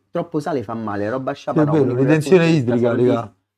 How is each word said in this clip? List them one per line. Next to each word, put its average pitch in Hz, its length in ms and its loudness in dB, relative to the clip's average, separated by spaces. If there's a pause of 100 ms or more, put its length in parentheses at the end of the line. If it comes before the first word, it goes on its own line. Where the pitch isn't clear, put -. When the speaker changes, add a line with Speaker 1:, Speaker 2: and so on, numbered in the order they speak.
(100)
Speaker 1:
Troppo 170 280 -6
sale 147 240 -6
fa 113 120 -10
male, 104 340 -6
roba 131 240 -6
Speaker 2:
Sì, 139 60 -10
è - 20 -20
Speaker 1:
sciapanò, 147 320 0
Speaker 2:
vero, 151 120 2
Speaker 1:
quindi 123 180 -2
Speaker 2:
ritenzione 156 420 4
Speaker 1:
quella 165 140 4
Speaker 2:
idrica, 120 300 0
Speaker 1:
salute 117 200 2
Speaker 2:
raga. 117 260 -2 (240)